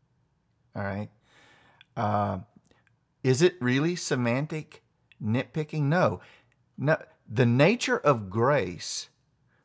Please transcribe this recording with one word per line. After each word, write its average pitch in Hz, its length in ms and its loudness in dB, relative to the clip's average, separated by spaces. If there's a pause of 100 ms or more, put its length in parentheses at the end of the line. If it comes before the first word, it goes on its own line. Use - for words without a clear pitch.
(760)
All 101 80 -8
right? 101 260 -8 (840)
Uh, 104 440 -2 (840)
is 131 180 2
it 180 200 4
really 139 340 0
semantic 139 880 -4 (400)
nitpicking? 147 600 -2
No. 139 360 2 (580)
No. 143 200 0 (340)
The 120 140 2
nature 170 540 2
of 113 300 0
grace 113 760 -2 (580)